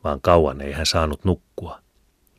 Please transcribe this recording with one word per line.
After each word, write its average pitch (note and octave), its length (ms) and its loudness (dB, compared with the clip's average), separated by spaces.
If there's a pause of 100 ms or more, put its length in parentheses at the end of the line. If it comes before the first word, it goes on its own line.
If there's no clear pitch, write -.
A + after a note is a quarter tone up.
Vaan D2 180 -4
kauan D#2 400 4
ei C#2+ 100 -10
hän D#2 140 -6
saanut D#2 400 -2
nukkua. - 540 -4 (600)